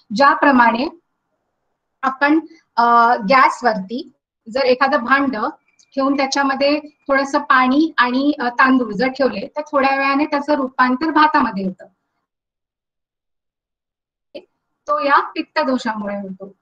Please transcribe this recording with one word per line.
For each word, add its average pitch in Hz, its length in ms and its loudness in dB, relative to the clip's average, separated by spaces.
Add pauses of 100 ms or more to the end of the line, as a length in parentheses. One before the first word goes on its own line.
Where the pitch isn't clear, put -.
(160)
ज्याप्रमाणे 262 720 2 (1120)
आपण, 285 380 0 (360)
अ, 233 80 2 (460)
गॅसवरती 247 840 0 (420)
जर 262 80 -2
एखादं 254 420 0
भांड 262 340 0 (580)
ठेवून 277 220 -2
त्याच्यामध्ये 277 600 0
थोडंसं 277 600 -4
पाणी 277 580 2
आणि, 262 420 0
अ, 247 100 -2
तांदूळ 247 440 2
जर 233 140 -2
ठेवले 254 400 -2
तर - 140 -10 (100)
थोड्या 269 260 0
वेळाने 277 280 0
त्याचं 294 280 -2
रूपांतर 262 580 -2
भातामध्ये 285 540 0
होतं. - 200 -10 (3000)
तो 294 120 0
या 277 200 2
पित्त - 400 -6
दोषामुळे 220 560 -4
होतो. 196 460 -14